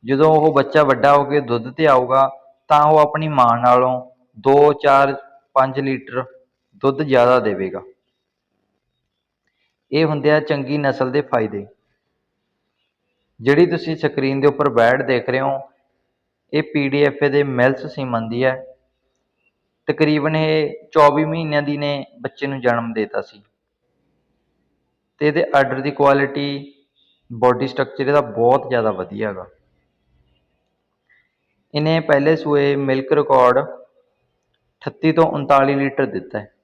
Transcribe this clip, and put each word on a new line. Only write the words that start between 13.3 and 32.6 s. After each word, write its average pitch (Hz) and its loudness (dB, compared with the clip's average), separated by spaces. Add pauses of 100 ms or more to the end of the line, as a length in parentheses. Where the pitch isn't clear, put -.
ਜਿਹੜੀ 147 4
ਤੁਸੀਂ 160 -6
ਸਕਰੀਨ 139 -2
ਦੇ 139 2
ਉੱਪਰ 143 0
ਵੈੜ 117 2
ਦੇਖ 127 -2
ਰਹੇ 131 -2
ਹੋ, 135 -4 (960)
ਇਹ 151 -2
ਪੀ 143 -4
ਡੀ 143 0
ਐਫ 139 -2
ਏ 143 0
ਦੇ 143 0
ਮਿਲਸ 135 0
ਸੀਮਨ 123 -8
ਦੀ 120 -4
ਹੈ। 131 0 (1300)
ਤਕਰੀਬਨ 151 0
ਇਹ 156 -2 (180)
ਚੌਵੀ 147 4
ਮਹੀਨਿਆਂ 156 -4
ਦੀ 147 -6
ਨੇ 143 -6 (160)
ਬੱਚੇ - -10
ਨੂੰ 135 -8
ਜਨਮ 117 -2
ਦੇਤਾ 104 -6
ਸੀ 104 -20 (1800)
ਤੇ 147 0
ਇਹਦੇ 151 0 (120)
ਆਰਡਰ 131 0
ਦੀ 139 -4
ਕੁਆਲਿਟੀ, 139 -2 (580)
ਬਾਡੀ 123 0
ਸਟਰਕਚਰ 135 -6
ਇਹਦਾ 143 2
ਬਹੁਤ 117 0
ਜ਼ਿਆਦਾ 113 0
ਵਧੀਆ 101 -8
ਹੈਗਾ। 92 -12 (2250)
ਇਹਨੇ 156 0
ਪਹਿਲੇ 151 2
ਸੂਏ 143 0